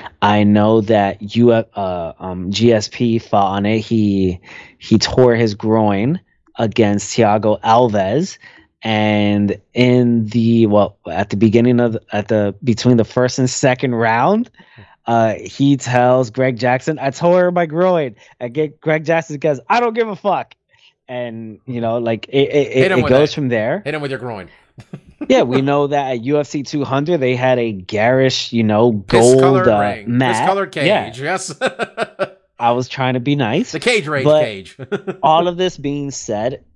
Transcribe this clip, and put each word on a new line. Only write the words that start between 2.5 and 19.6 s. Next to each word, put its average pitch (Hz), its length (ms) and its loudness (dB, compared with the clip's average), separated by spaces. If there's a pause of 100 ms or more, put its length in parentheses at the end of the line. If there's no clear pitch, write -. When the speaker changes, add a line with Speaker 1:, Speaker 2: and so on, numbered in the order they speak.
Speaker 1:
G 113 220 2
S 131 160 0
P 113 320 -2
fought 98 320 0
on 101 120 -4
it. 110 140 0
He, 101 640 0 (380)
he - 200 2
tore 123 380 4
his 113 180 0
groin 110 640 0 (380)
against 104 580 0
Thiago 107 440 2
Alves. 113 800 0 (440)
And 104 800 0 (120)
in 123 540 2
the, 113 400 2
well, 101 320 2 (100)
at 87 220 -4
the 107 60 -4
beginning 117 420 4
of, 117 180 0 (140)
at 104 160 -4
the, 104 380 0
between 123 320 2
the 110 80 2
first 127 340 -2
and 127 100 0
second 127 460 -2
round, 123 560 0 (560)
uh, 113 300 2
he 139 420 0
tells 127 500 2
Greg 131 300 -2
Jackson, 127 400 -2
"I 139 120 -4
tore 180 400 2
my 175 140 -2
groin." 160 500 -2 (260)
And 123 140 -10
Ge-, 151 240 -4
Greg 156 280 -2
Jackson 160 320 -2
goes, 143 280 -2